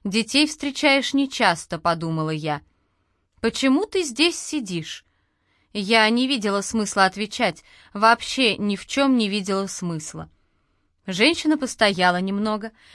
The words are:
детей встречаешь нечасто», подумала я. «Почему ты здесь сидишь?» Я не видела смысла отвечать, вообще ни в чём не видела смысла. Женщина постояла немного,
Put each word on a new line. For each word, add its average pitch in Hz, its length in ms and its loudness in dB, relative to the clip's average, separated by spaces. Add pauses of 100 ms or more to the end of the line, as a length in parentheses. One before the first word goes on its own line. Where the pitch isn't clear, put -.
детей 226 420 2
встречаешь 277 680 0
нечасто», 220 640 0
подумала 160 500 -2
я. 151 320 -4 (800)
«Почему 262 460 2
ты 392 160 -2
здесь 302 360 0
сидишь?» 185 680 -8 (680)
Я 214 380 4
не 247 180 2
видела 208 320 0
смысла 202 460 0
отвечать, 196 580 -4 (300)
вообще 226 640 2
ни 202 180 -2
в - 80 -16
чём 269 320 2
не 214 140 0
видела 196 360 -2
смысла. 160 640 -8 (840)
Женщина 302 460 2
постояла 185 600 2
немного, 208 520 -4 (220)